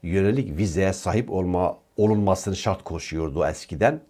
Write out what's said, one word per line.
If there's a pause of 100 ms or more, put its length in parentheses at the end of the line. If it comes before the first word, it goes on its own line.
yönelik
vizeye
sahip
olma, (200)
olunmasını
şart
koşuyordu
eskiden.